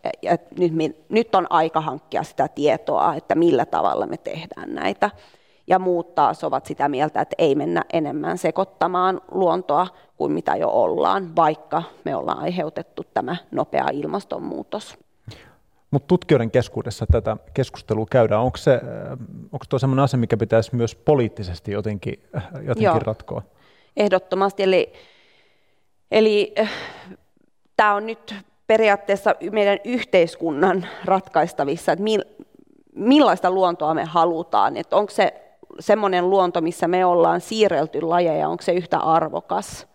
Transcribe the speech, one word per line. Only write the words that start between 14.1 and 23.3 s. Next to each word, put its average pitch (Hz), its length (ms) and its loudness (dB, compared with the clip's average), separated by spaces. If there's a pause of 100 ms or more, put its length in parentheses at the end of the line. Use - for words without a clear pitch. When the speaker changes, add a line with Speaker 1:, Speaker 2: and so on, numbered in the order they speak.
Speaker 2:
Mut 139 140 -2
tutkijoiden 135 440 2
keskuudessa 113 640 -2
tätä 110 240 -2 (180)
keskustelua 110 560 -4
käydään. 110 320 4
Onko 127 140 -2
se, 135 180 2
äh, 113 60 0 (720)
onko 131 160 -10
tuo 135 100 -2
semmoinen 135 260 2
asia, 131 140 0
mikä 117 180 0
pitäisi 113 400 0
myös 117 180 -2
poliittisesti 107 800 -2
jotenkin, 104 500 -6 (140)
äh, - 180 -8
jotenkin 143 280 -4
Speaker 1:
Joo. 175 160 4
Speaker 2:
ratkoa? - 440 -6 (540)